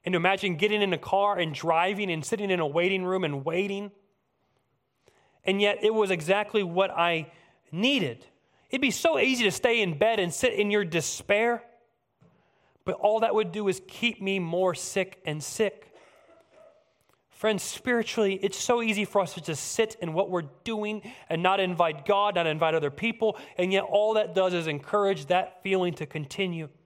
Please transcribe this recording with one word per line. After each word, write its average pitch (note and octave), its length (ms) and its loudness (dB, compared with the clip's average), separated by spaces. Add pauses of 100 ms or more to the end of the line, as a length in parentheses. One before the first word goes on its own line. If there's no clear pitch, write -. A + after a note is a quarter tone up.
And F#3 120 -2
to - 20 2
imagine F#3 380 2
getting G#3 260 0
in F#3+ 140 2
a - 40 -4
car G3+ 380 0
and D#3+ 160 -2
driving F3+ 580 0
and D#3+ 140 -4
sitting G3+ 260 -4
in F3+ 100 2
a D#3 60 0
waiting F3+ 380 0
room F#3 180 -2
and C#3+ 220 -4
waiting. G3 460 -4 (1500)
And G3 160 2
yet G#3 240 2
it A3 80 6
was G#3+ 180 2
exactly G3 520 0
what F3+ 280 2
I E3+ 400 0 (400)
needed. F#3 540 0 (460)
It'd C4 100 -2
be C4+ 100 2
so D#4+ 280 2
easy B3 260 2
to F#3+ 60 4
stay A#3 320 0
in E3 160 -2
bed A3 220 2
and F3 120 -2
sit B3 220 0
in G#3 160 0
your G#3 160 2
despair, G#3 760 0 (1200)
but F#3 80 -2
all G#3+ 260 2
that G#3+ 140 2
would G3 180 0
do G#3 160 -2
is F#3 200 -2
keep A3+ 340 -4
me G3 160 -2
more F3 360 0
sick - 520 -6
and D3+ 160 -6
sick. - 500 -4 (1400)
Friends, G#3+ 320 -2
spiritually, A3 800 0
it's G#3+ 160 -2
so A#3+ 240 2
easy G#3+ 240 0
for G3+ 160 2
us F3+ 140 -2
to E3 80 -12
just - 300 -6
sit A3+ 280 0
in E3 140 -6
what F#3 160 0
we're E3+ 180 -2 (160)
doing G#3+ 380 -4 (260)
and E3 140 -2
not F#3+ 180 4
invite E3 460 0
God, G3+ 300 2
not E3+ 100 2
invite D#3 280 2
other D3 160 0
people, A3 460 -2 (220)
and F3+ 140 0
yet G3 100 4
all G#3+ 320 2
that G#3 200 0
does F#3 200 2
is D#3+ 140 -2
encourage D#3+ 580 0
that - 360 0
feeling F#3 320 0
to D3+ 120 -8
continue. D#3+ 640 -6 (140)